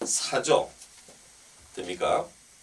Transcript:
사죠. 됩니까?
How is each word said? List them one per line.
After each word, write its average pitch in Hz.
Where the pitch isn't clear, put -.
사죠. -
됩니까? 90